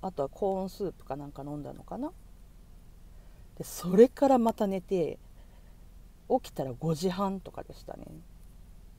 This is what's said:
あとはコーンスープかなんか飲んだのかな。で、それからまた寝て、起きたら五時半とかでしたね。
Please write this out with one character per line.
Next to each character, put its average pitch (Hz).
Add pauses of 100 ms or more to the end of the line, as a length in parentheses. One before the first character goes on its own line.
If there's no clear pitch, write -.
あ 185
と 143
は 135
コ 190
ー 190
ン 196
ス 202
ー 165
プ -
か 135
な 143
ん 143
か 139
飲 147
ん 147
だ 131
の -
か -
な。 285 (1400)
で、 160
そ 175
れ 233
か -
ら 269
ま 226
た 220
寝 190
て、 170 (1080)
起 247
き -
た 151
ら 131
五 160
時 160
半 190
と -
か -
で -
し -
た -
ね。 - (960)